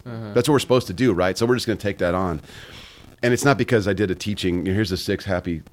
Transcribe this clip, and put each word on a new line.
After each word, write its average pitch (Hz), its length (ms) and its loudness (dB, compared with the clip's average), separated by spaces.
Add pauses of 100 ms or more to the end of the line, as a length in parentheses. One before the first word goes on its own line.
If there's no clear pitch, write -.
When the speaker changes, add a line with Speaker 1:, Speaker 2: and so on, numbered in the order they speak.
Speaker 1:
Uh-huh. 113 280 -12
Speaker 2:
that's 120 160 2
what 151 40 6
we're 131 60 4
supposed 127 280 2
to 95 60 -8
do, 113 200 2
right? 90 240 2
So 113 80 2
we're 123 100 4
just 113 120 -4
gonna 107 100 -2
take 101 220 -6
that 87 140 2
on. 90 280 -2 (800)
And 120 120 2
it's 120 100 -2
not 143 140 4
because 113 280 2
I 104 60 0
did 98 200 0
a 90 40 0
teaching, 92 500 -2
you 95 60 0
know, 95 40 0
"Here's 101 160 0
the 90 60 -2
six 95 280 -4
happy 87 360 -4 (120)